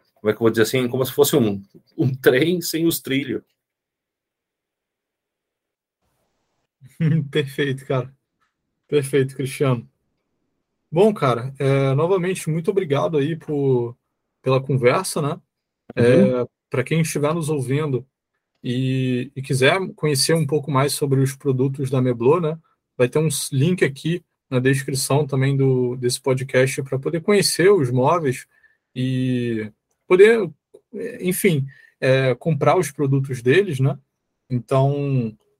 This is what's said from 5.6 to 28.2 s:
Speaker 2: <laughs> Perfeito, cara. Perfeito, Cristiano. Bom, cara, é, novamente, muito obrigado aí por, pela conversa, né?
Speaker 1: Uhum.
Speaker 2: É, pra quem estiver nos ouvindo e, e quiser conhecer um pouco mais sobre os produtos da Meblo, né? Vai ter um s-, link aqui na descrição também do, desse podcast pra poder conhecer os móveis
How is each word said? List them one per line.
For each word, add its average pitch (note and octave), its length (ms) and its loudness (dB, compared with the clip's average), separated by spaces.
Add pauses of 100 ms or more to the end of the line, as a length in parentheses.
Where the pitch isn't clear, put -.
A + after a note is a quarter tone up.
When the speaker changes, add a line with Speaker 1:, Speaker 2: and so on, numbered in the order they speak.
Speaker 2:
<laughs> D3+ 480 -2
Perfeito, C#3 560 -4
cara. C3 300 -4 (720)
Perfeito, C3+ 480 0
Cristiano. C3 520 -2 (1000)
Bom, G#3 240 4
cara, B2+ 460 -2
é, C#3 340 2
novamente, F3+ 560 -2
muito E3 220 -4
obrigado E3 460 0
aí D3+ 180 0
por, C3+ 640 -2 (440)
pela C3 200 2
conversa, D3 600 0
né? D3+ 200 -4 (560)
Speaker 1:
Uhum. B2+ 440 4
Speaker 2:
É, A#2 60 -4 (220)
pra B2+ 140 -2
quem D#3+ 180 0
estiver D#3 320 -2
nos D#3+ 160 -6
ouvindo C3+ 560 -2 (580)
e, B2+ 720 -2
e C3+ 60 -10
quiser C#3 360 2 (180)
conhecer D3+ 380 0
um E3 120 0
pouco D3 260 -2
mais C#3 220 0
sobre C3+ 260 0
os C3+ 160 0
produtos C3+ 540 -2
da C3 120 0
Meblo, B2+ 380 2
né? D#3+ 180 -4 (400)
Vai B2+ 120 2
ter D3+ 100 -2
um D#3+ 80 0
s-, - 260 -6
link E3+ 300 2
aqui D#3 400 -4 (260)
na B2+ 100 0
descrição C3+ 680 0
também C#3 300 0
do, B2+ 400 0
desse B2 260 -4
podcast C3 640 0
pra C3+ 160 -6
poder D#3 220 -4
conhecer G3 500 2
os D3 180 2
móveis C3 560 0 (500)